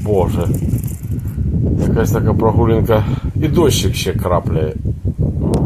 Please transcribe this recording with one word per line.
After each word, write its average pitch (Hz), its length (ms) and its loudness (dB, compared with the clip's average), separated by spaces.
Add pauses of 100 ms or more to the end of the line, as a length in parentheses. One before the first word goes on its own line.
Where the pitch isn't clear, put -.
боже. 87 440 0 (1400)
Якась 107 240 2
така 110 220 2
прогулянка. 113 720 2 (320)
І 151 120 2
дощик 143 480 2
ще - 180 -2
крапляє. 87 600 0 (920)